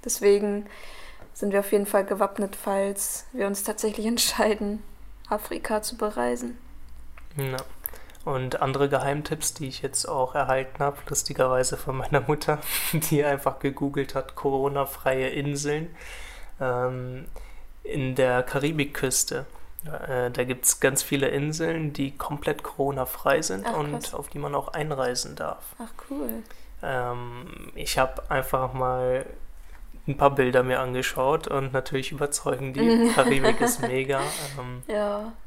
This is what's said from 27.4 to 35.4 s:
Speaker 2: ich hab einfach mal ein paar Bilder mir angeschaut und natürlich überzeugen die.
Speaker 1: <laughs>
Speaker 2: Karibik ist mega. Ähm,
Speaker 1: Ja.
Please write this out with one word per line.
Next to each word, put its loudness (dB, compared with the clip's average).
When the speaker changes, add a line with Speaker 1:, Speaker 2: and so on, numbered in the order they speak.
Speaker 2:
ich -2
hab 0
einfach 2
mal 2
ein 0
paar 8
Bilder 6
mir 2
angeschaut 2
und 0
natürlich 0
überzeugen -2
die. 6
Speaker 1:
<laughs> 2
Speaker 2:
Karibik 8
ist 4
mega. 2
Ähm, -8
Speaker 1:
Ja. -2